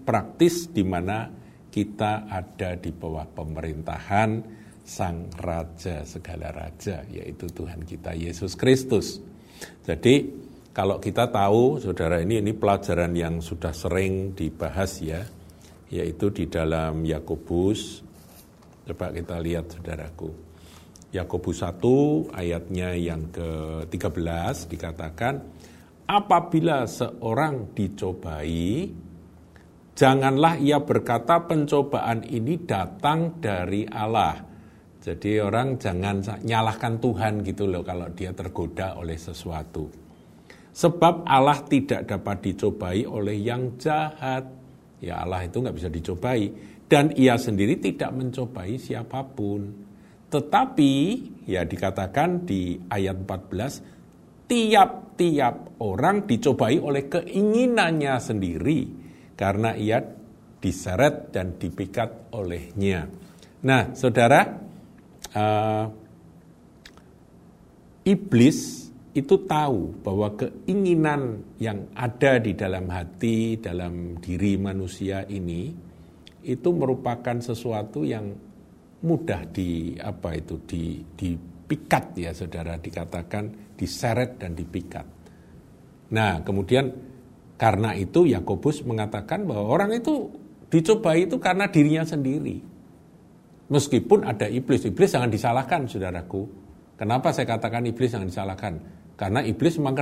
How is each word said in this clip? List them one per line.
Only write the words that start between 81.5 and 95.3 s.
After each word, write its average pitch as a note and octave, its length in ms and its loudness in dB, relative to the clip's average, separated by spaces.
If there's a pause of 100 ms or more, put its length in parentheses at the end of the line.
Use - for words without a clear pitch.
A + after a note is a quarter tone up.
ya, E2+ 160 -6
saudara, E2 480 -6
dikatakan F2 960 -8
diseret A#2 640 -2
dan E2+ 160 -8
dipikat. E2+ 480 -8 (1080)
Nah, G#2 280 2
kemudian G2+ 480 2 (720)
karena G#2+ 340 4
itu G2+ 320 4
Yakobus A#2+ 600 0
mengatakan A2 560 -4
bahwa A2+ 320 0
orang G3+ 160 4
itu B3 400 -2 (400)
dicobai E3+ 560 6
itu - 80 -2
karena F#3+ 320 2
dirinya D#3+ 400 6
sendiri. C#3 640 -2 (1000)
Meskipun - 560 6
ada A2 240 -2
iblis, B2 320 2
iblis C3+ 320 2
jangan B2 160 2